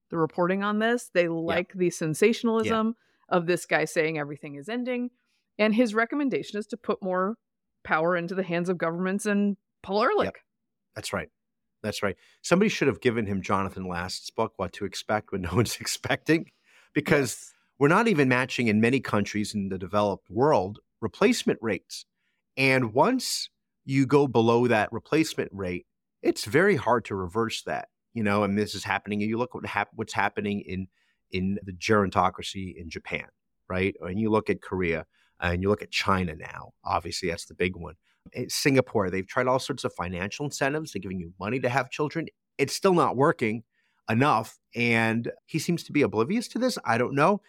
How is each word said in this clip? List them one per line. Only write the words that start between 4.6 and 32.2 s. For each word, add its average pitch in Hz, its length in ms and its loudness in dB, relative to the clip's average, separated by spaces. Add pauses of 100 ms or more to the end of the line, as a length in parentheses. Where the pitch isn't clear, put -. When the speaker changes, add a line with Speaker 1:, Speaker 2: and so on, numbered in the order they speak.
Speaker 1:
ending. 247 420 -4 (480)
And 214 160 2
his 226 200 4
recommendation 226 640 -2
is 214 100 -8
to 226 80 -8
put - 260 -4
more 185 360 -2 (460)
power 170 320 2
into 170 180 -4
the 185 80 -2
hands 175 260 -2
of 175 100 -2
governments 180 480 -2
and 202 300 0 (260)
Paul 202 220 0
Ehrlich. 381 220 2
Speaker 2:
Yep. - 100 -8 (580)
That's - 180 -10
right. 85 160 -4 (540)
That's 104 200 -4
right. 98 140 -2 (260)
Somebody 190 280 4
should 151 180 0
have 113 120 0
given 113 260 2
him 98 160 -2
Jonathan 95 460 -2
Last's 90 420 -8
book, 113 260 -4
What 92 180 -4
to 104 120 -8
Expect - 460 -4
When 95 100 -4
No 85 80 -6
<laughs> 90 40 -6
One's 110 260 2
Expecting, - 680 -2 (440)
because 156 260 4 (120)
Speaker 1:
Yes. - 220 -16 (240)
Speaker 2:
we're 143 100 6
not 214 200 4
even 147 200 4
matching 127 400 2
in 104 120 4
many 120 200 4
countries 104 540 -2
in 98 140 -4
the 92 100 -6
developed 95 520 -2
world 110 480 2 (220)
replacement 196 600 0
rates. - 460 -6 (500)
And 131 380 2
once 226 560 2 (340)
you 135 220 2
go 143 200 6
below 117 420 4
that 107 240 4
replacement 151 600 -2
rate, 92 340 -6 (360)
it's - 240 -2
very 170 300 4
hard 117 300 0
to 110 80 -6
reverse 98 500 -4
that, - 240 -6 (260)
you 113 80 -4
know, 104 220 2
and 101 120 0
this 104 180 0
is 92 100 -10
happening. 101 360 -4
And 104 80 -2
you 110 80 -2
look 123 180 -4
what - 120 -10
hap-, 104 280 -4
what's 110 200 -8
happening 101 480 -2
in, 92 240 -8 (440)
in 95 340 -2
the 98 80 -10
gerontocracy 92 1040 0